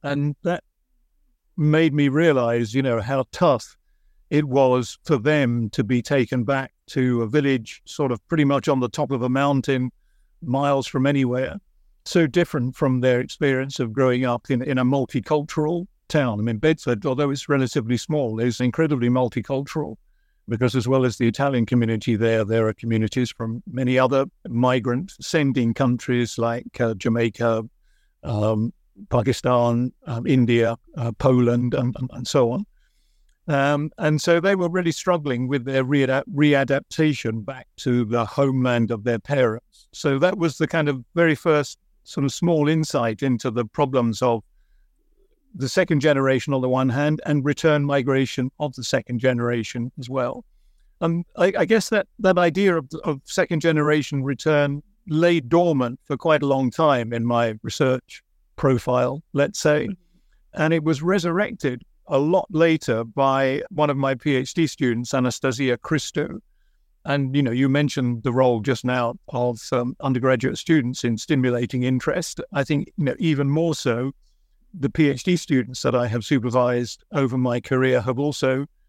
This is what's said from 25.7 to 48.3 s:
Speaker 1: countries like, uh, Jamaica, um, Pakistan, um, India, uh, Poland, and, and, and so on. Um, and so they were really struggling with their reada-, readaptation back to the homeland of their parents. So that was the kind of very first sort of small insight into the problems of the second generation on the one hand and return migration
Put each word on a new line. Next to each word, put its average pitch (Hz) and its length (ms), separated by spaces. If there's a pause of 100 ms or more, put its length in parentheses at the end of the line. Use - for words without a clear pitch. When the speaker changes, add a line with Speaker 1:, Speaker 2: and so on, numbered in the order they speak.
Speaker 1:
countries 123 640
like, 117 420
uh, 113 140
Jamaica, 113 680 (600)
um, 110 500 (360)
Pakistan, 120 840 (140)
um, 117 180
India, 117 500 (220)
uh, 117 220
Poland, 123 560
and, 123 240
and, 127 140
and 123 140
so 120 240
on. 180 140 (800)
Um, 147 520
and 151 200
so 170 200
they 196 160
were 175 140
really 175 220
struggling 143 560
with 127 180
their 135 180
reada-, 135 400 (100)
readaptation 139 1120
back 131 220 (100)
to 123 280
the 113 200
homeland 127 640
of 107 140
their 117 160
parents. 120 720
So 139 280
that 185 180
was 165 200
the 160 100
kind 156 220
of 131 140 (100)
very 165 220
first 147 420 (260)
sort 139 220
of 131 80
small 160 340
insight 147 540
into 127 300
the 117 140
problems 127 580
of 117 200 (1120)
the 135 120
second 165 320
generation 135 540
on 131 80
the 127 80
one 131 200
hand 147 360
and 147 180
return 147 400
migration 135 760